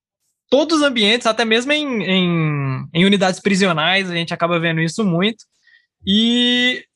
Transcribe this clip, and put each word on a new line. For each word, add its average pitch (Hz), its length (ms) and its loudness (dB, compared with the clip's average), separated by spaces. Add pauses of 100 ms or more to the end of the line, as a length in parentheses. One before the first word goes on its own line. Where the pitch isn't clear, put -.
(500)
todos 302 280 2
os 294 60 2
ambientes, 233 440 2
até 226 160 0
mesmo 233 280 0
em, 277 320 -2
em, 156 920 -2
em 170 120 2
unidades 190 340 2
prisionais, 185 720 0
a 175 60 -4
gente 170 180 -4
acaba 170 260 0
vendo 165 220 -2
isso 165 220 -2
muito. 190 420 -2 (600)
E 240 800 0 (100)